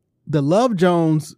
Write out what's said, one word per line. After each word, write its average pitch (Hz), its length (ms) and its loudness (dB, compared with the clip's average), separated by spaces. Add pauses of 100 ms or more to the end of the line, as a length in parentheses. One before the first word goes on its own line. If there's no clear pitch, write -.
(260)
the 147 160 -2
Love 202 360 0
Jones 160 600 0